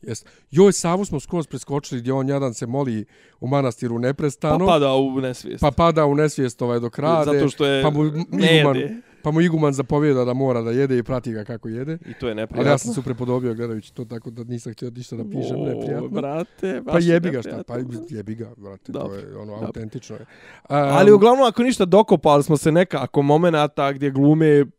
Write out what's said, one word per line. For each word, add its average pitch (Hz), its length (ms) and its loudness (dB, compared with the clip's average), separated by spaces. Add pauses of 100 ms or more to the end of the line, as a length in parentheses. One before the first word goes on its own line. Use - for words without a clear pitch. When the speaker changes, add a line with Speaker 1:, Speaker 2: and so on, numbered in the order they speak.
Speaker 1:
Jest. - 240 -12 (240)
Joj, 185 220 6
Savu 180 320 -2
smo 156 160 -6
skroz 170 260 -6
preskočili 139 540 -8
gdje 123 120 -4
on 135 160 -2
jadan 139 260 -2
se 127 120 -10
moli 120 380 -4 (360)
u 117 60 -10
manastiru 127 520 -2
neprestano. 143 600 -2
Speaker 2:
Pa 180 80 0
pada 147 280 4
u 135 260 0
nesvijest. - 400 -8
Speaker 1:
Pa 151 100 2
pada 160 360 2
u 143 80 2
nesvijest, 147 480 -2
ovaj, 120 180 -2
dok 120 180 -8
rade. 151 340 2
Speaker 2:
Zato 143 160 2
što 143 180 -2
je 139 160 2
Speaker 1:
Pa 151 80 2
mu 147 140 0 (260)
Speaker 2:
ne 170 280 4
Speaker 1:
iguman, 143 180 4
Speaker 2:
jede. 143 200 -4 (260)
Speaker 1:
pa 151 80 -4
mu 156 100 2
iguman 160 320 2
zapovijeda 139 520 0
da 123 100 -2
mora 127 280 0
da 113 80 -4
jede 127 280 0
i 120 40 0
prati 123 300 -6
ga 107 120 -10
kako 113 240 -12
jede. 135 320 -8
Speaker 2:
I - 140 -16
to 127 120 -10
je 117 40 -4
Speaker 1:
Ali - 0 -
ja 110 60 -6
Speaker 2:
neprijatno. 127 420 0
Speaker 1:
sam 233 160 -6
se 143 80 -6
prepodobio 123 520 -4
gledajući 113 400 -10
to, 131 100 -12
tako 117 260 -14
da 117 140 -14
nisam 120 280 -10
htio 123 180 -12
ništa 120 260 -14
da - 80 -10
pišem, 135 320 -8
Speaker 2:
O, - 100 -6
Speaker 1:
neprijatno. 123 440 -6
Speaker 2:
brate, 151 760 -6
Speaker 1:
Pa - 80 -6
Speaker 2:
baš 170 120 2
je 170 40 2
Speaker 1:
jebi 170 220 4
ga 127 120 -4
šta, - 140 -10
Speaker 2:
neprijatno. 123 440 -10
Speaker 1:
pa 113 140 -14
jebi 107 200 -10
ga, 113 220 -14
brate, 101 360 -18
Speaker 2:
Dobro, - 180 -6
Speaker 1:
to 98 60 -12
je 98 200 -16
ono 104 100 -14
Speaker 2:
dobro. 107 200 -10
Speaker 1:
autentično 113 500 -12
je. 110 100 -18 (380)
Speaker 2:
Ali 143 460 4
Speaker 1:
Am, 214 40 12
Speaker 2:
uglavnom, 240 320 6
ako 233 160 0
ništa, 247 220 2
dokopali 170 580 4
smo 151 140 2
se 156 160 2
nekako 151 500 0
momenata 147 680 2
gdje 139 180 -4
glume 147 540 4 (140)